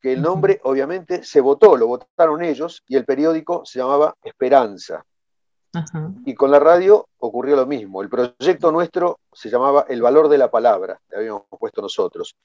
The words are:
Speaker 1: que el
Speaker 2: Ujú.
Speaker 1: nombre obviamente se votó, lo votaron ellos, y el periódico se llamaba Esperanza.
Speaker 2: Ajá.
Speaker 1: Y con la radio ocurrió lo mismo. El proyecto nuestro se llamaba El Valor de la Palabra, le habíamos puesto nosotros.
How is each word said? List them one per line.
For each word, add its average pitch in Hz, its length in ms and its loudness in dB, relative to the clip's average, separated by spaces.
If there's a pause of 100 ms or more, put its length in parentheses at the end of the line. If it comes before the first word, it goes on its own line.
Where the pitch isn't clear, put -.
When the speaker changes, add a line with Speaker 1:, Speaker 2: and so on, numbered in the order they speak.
Speaker 1:
que 131 120 -4
el 131 80 -4
Speaker 2:
Ujú. 147 80 -2
Speaker 1:
nombre 190 360 0
obviamente 156 600 -4
se - 160 2
votó, 139 360 6
lo 151 100 0
votaron 151 560 -2
ellos, 160 460 -8
y 131 80 -2
el 127 100 0
periódico 156 580 -2
se - 140 -14
llamaba 143 440 0
Esperanza. 120 840 -2 (680)
Speaker 2:
Ajá. 165 400 -10 (140)
Speaker 1:
Y 131 80 -8
con 135 160 0
la 143 80 6
radio 180 480 4 (140)
ocurrió 123 360 -2
lo 131 80 2
mismo. 104 380 -10
El 101 80 -12
proyecto 139 600 -2
nuestro 170 480 -4 (120)
se - 160 -18
llamaba 135 400 0
El 123 140 -6
Valor 147 260 4
de 147 80 4
la 127 140 2
Palabra, 101 500 -2 (100)
le 90 60 -14
habíamos 104 280 -8 (140)
puesto 110 220 -10
nosotros. 90 640 -8